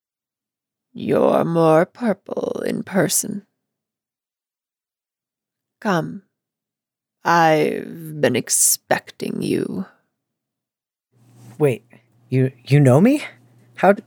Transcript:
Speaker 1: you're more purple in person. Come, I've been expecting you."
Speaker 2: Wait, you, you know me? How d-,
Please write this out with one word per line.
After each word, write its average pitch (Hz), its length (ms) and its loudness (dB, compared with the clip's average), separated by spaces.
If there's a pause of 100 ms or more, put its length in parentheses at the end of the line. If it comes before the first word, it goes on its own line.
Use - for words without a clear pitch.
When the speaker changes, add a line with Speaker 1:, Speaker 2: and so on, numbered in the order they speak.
(920)
Speaker 1:
you're - 500 0
more 165 420 2
purple - 800 -8
in - 180 -6
person. - 640 -4 (2250)
Come, 180 420 -4 (1000)
I've 160 960 0
been 127 140 2
expecting - 1080 -4
you." - 440 -4 (1700)
Speaker 2:
Wait, 139 260 0 (460)
you, 131 220 0 (140)
you 143 140 4
know 135 220 6
me? 277 220 4 (520)
How 185 160 4
d-, 202 160 0